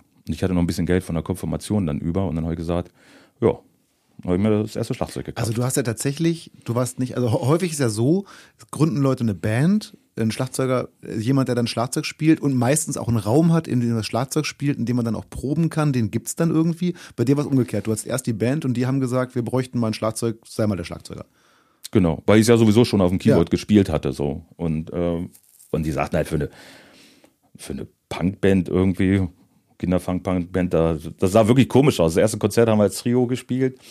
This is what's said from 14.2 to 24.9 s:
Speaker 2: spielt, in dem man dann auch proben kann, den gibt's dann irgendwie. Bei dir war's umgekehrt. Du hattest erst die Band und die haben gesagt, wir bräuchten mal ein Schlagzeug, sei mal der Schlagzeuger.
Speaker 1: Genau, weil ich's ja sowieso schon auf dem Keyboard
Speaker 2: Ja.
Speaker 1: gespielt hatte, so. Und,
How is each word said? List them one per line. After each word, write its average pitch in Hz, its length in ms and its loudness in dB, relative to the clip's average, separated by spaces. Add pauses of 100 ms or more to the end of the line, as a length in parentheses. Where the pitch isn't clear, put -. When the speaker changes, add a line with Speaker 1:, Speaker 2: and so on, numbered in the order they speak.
Speaker 2:
spielt, - 340 -4
in 120 60 -2
dem 120 120 -2
man 120 100 0
dann 110 100 -2
auch 90 120 -10
proben 156 420 -2
kann, 151 220 0
den 117 180 0
gibt's - 260 -6
dann 165 140 0
irgendwie. 170 440 0 (220)
Bei 120 80 0
dir 139 140 4
war's 143 80 -2
umgekehrt. 120 400 0
Du 110 40 -2
hattest 110 160 -4
erst 123 200 -4
die 117 80 -2
Band 127 320 -2
und 127 80 -2
die 123 120 -2
haben 135 140 -2
gesagt, 127 340 -2
wir 123 80 -2
bräuchten 123 360 -4
mal 113 100 0
ein 107 60 -2
Schlagzeug, 113 420 -4 (100)
sei 113 200 -2
mal 104 100 0
der 87 80 -8
Schlagzeuger. - 400 -14 (680)
Speaker 1:
Genau, 87 360 2
weil 104 120 8
ich's 110 100 4
ja 117 100 8
sowieso 113 260 6
schon 107 160 2
auf 87 100 4
dem 92 80 0
Keyboard 85 300 4
Speaker 2:
Ja. - 20 -4
Speaker 1:
gespielt 98 380 4
hatte, 73 240 -2
so. 73 320 -6 (120)
Und, 80 360 -4